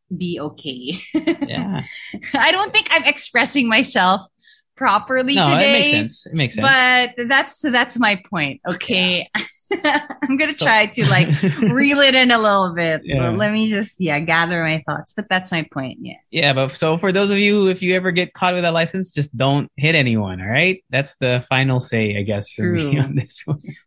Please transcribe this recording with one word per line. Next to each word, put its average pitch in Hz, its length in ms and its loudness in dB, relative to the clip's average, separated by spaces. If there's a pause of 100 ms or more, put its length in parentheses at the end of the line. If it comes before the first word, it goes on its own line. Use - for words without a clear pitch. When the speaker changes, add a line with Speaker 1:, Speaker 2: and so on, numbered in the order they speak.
(160)
Speaker 1:
be 175 240 -6
okay. 147 680 -10
<laughs> - 80 -8 (320)
Speaker 2:
Yeah. 180 360 -4 (520)
Speaker 1:
I 277 180 4
don't 392 200 -2
think 427 180 2
I'm 285 140 2
expressing 247 640 0
myself 208 540 2 (540)
properly 262 580 0
Speaker 2:
No, 151 220 4
it 175 40 4
Speaker 1:
today, 277 120 4
Speaker 2:
makes 285 180 4
sense. - 360 -2
It - 80 -10
makes 165 200 0
sense. 220 140 0 (480)
Speaker 1:
but 240 120 -6
that's, 277 340 0
that's 247 360 0
my 208 320 2
point. 147 360 -4
Okay. 180 720 -2
Speaker 2:
Yeah. 214 80 -6 (280)
Speaker 1:
<laughs> 294 360 -2 (140)
I'm 269 140 -2
gonna 302 160 0
Speaker 2:
So - 140 -4
Speaker 1:
try 220 200 4
to, 214 240 -2
like, 185 180 4 (140)
Speaker 2:
<laughs> 185 180 0
Speaker 1:
reel 277 400 2
it 262 160 6
in 247 160 4
a 233 60 6
little 196 360 2
bit. 165 300 -2
Speaker 2:
Yeah. 131 260 -2
Speaker 1:
Let 208 220 0
me 220 180 0
just, 214 300 -4
yeah, 151 180 0
gather 165 460 0
my 160 220 -2
thoughts. 151 280 -8
But 214 140 -8
that's 185 240 -4
my 160 200 -2
point. 131 300 -8
Yeah. 127 120 -14 (180)
Speaker 2:
Yeah, 147 220 2
but 135 180 0
so 165 240 0
for 190 160 0
those 202 180 2
of 196 80 0
you, 202 300 4
if 185 120 -2
you 180 140 0
ever 185 160 0
get 175 240 -2
caught 180 200 0
with 175 100 -2
a 165 80 0
license, 165 400 -2
just 143 240 -4
don't 139 400 0
hit 151 180 2
anyone. 107 460 0
All 95 80 -6
right, 175 420 0
that's 139 260 -2
the 123 320 0
final 131 300 2
say, 110 400 -2
I 101 40 -2
guess, 101 280 -4
for - 140 -6
me 165 300 -2
Speaker 1:
True. 151 60 2
Speaker 2:
<laughs> 127 40 2
on 143 100 -6
this - 300 -6
one. 147 180 -6 (240)